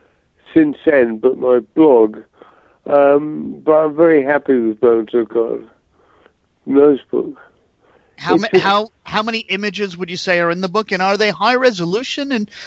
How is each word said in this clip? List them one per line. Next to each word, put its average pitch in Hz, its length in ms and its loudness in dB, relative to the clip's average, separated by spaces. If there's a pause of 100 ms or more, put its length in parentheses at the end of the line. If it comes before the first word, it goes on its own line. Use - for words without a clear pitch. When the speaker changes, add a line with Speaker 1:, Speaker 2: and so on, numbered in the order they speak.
(540)
Speaker 1:
since 151 320 2
then 123 340 2
but 127 180 0
my 123 220 2
blog. 113 600 2 (680)
Um, 143 760 0
but 156 100 2
I'm 156 220 0
very 160 280 4
happy 143 340 0
with 110 220 -2
Bones 113 340 0
of 117 160 0
God. 113 400 -4 (960)
Nice 139 340 2 (120)
book. - 260 -6 (800)
Speaker 2:
How 170 180 -2
Speaker 1:
It's 165 80 2
Speaker 2:
ma-, - 100 -4
Speaker 1:
just 180 100 4
Speaker 2:
how, 208 260 0 (140)
how 208 200 -4
many 226 160 -6
images 202 580 -8
would 180 120 -8
you 175 80 -10
say 180 220 0
are 170 120 0
in 175 100 -6
the 190 80 -4
book, 208 240 -4
and 180 80 -2
are 196 160 0
they 208 140 0
high 220 240 0
resolution? 247 760 -2
And, 214 180 -4 (180)